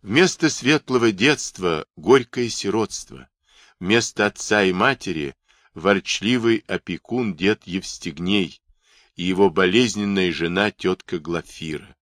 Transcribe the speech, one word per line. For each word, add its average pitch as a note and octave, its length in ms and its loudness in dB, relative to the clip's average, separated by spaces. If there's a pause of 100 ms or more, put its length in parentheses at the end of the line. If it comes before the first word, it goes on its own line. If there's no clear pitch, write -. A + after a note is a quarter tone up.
Вместо D#3 500 2
светлого B2+ 640 0
детства – F#2 800 -2
горькое A#2+ 560 2
сиротство, G2 760 -6 (500)
вместо G#2 480 2
отца G#2 380 2
и F#2 80 2
матери – F2+ 640 -2 (380)
ворчливый G#2 920 0
опекун G2 720 -6
дед G2 280 0
Евстигней F2+ 960 -4 (540)
и F2+ 80 -10
его F#2 280 4
болезненная F#2+ 840 2
жена F2 400 0
тётка - 480 -4
Глафира D#2+ 800 -10